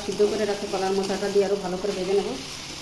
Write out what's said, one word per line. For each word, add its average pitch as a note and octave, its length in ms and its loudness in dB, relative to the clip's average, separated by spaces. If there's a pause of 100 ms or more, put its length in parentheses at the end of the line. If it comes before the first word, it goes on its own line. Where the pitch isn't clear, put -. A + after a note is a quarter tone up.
সিদ্ধ G3+ 160 -4 (100)
করে G#3+ 200 0
রাখা G3+ 220 -4
কলার F#3+ 260 0
মশলাটা G3 360 0
দিয়ে G3+ 140 6
আরও G3+ 160 2
ভালো F3+ 160 -2
করে G3+ 180 -2
ভেজে F#3+ 200 0
নেব। G3 100 0 (540)